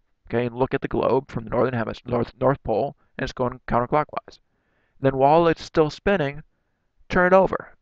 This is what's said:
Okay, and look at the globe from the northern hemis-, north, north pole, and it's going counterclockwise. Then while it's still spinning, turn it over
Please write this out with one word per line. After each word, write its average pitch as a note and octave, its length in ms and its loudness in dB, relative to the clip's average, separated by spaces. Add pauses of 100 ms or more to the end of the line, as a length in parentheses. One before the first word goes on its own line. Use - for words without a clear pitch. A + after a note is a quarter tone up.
(300)
Okay, A#2+ 180 -2
and A#2 80 -8
look C3 180 -2
at C3+ 80 -4
the C#3+ 60 -6
globe B2 420 0
from A#2+ 140 -10
the A2 80 -14
northern B2 240 0
hemis-, A2 320 -6
north, A#2+ 320 -4
north C3 240 0
pole, A#2+ 320 -4 (220)
and C3+ 60 -6
it's B2+ 100 -8
going B2 340 -6
counterclockwise. - 720 -4 (600)
Then C3+ 180 0
while D#3 300 4
it's D#3+ 140 0
still D3+ 300 0
spinning, D3+ 500 -2 (640)
turn F3+ 200 2
it F3+ 80 6
over - 460 2